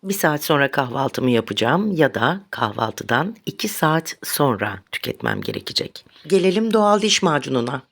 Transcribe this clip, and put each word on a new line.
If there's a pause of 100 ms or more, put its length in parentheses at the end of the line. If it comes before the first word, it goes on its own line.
Bir
saat
sonra
kahvaltımı
yapacağım
ya
da (100)
kahvaltıdan (100)
iki
saat
sonra (120)
tüketmem
gerekecek. (220)
Gelelim
doğal
diş
macununa. (100)